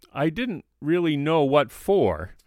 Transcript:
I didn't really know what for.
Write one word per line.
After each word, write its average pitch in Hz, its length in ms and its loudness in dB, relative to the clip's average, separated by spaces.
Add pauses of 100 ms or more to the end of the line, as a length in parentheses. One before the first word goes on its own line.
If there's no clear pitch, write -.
(140)
I 151 160 -2
didn't 202 360 -6 (160)
really 160 340 0
know 151 280 0
what 139 280 2
for. 95 640 0 (120)